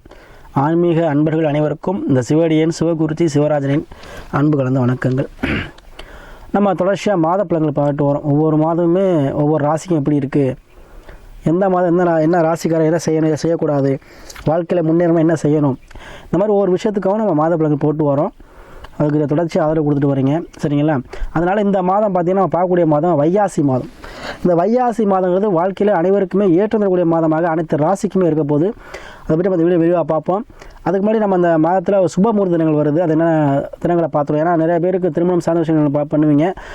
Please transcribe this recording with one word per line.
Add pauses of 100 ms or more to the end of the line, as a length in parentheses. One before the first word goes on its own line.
(640)
ஆன்மீக
அன்பர்கள்
அனைவருக்கும்
இந்த
சிவடியன்
சிவகுருஜி
சிவராஜனின் (460)
அன்பு
கலந்த
வணக்கங்கள். (1300)
நம்ம
தொடர்ச்சியா (100)
மாத
பலன்களை
பார்த்துட்டு
வரோம்.
ஒவ்வொரு
மாதமுமே (360)
ஒவ்வொரு
ராசிக்கும்
எப்படி
இருக்கு, (1080)
எந்த
மாதம்
என்ன
ரா-,
என்ன
ராசிக்காரர்
என்ன
செய்யணும்,
எதை
செய்யக்கூடாது, (580)
வாழ்க்கையில
முன்னேறணும்
என்ன
செய்யணும், (480)
இந்த
மாதிரி
ஒவ்வொரு
விஷயத்துக்காகவும்
நம்ம
மாத
பலன்கள்
போட்டு
வரோம். (640)
அதுக்கு
இதை
தொடர்ச்சி
ஆதரவு
கொடுத்துட்டு
வரீங்க, (280)
சரிங்களா? (400)
அதனால
இந்த (100)
மாதம்
பார்த்தீங்கன்னா,
நம்ம
பார்க்கக்கூடிய
மாதம்
வைகாசி
மாதம். (520)
இந்த
வைகாசி (100)
மாதங்கிறது (100)
வாழ்க்கையில
அனைவருக்குமே (140)
ஏற்றம்
தரக்கூடிய
மாதமாக
அனைத்து
ராசிக்குமே
இருக்க
போகுது. (560)
அதை
பற்றி
நம்ம
இந்த
வீடியோ
விரிவாக
பார்ப்போம். (440)
அதுக்கு
முன்னாடி
நம்ம
அந்த (160)
மாதத்துல (180)
சுப
முகூர்த்த
தினங்கள்
வருது,
அது
என்ன (560)
தினங்களை
பார்த்துருவோம்.
ஏன்னா
நிறைய
பேருக்கு
திருமணம்
சார்ந்த
விஷயங்கள்
பா-,
பண்ணுவீங்க, (300)